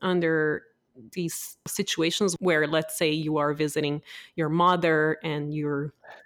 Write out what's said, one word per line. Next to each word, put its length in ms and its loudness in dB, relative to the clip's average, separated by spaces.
under 640 2
these 540 -8
situations 760 -2
where, 260 2
let's 300 0
say, 140 2
you 260 -2
are 160 2
visiting 480 -2
your 120 0
mother 720 4
and 320 -4
you're 380 -4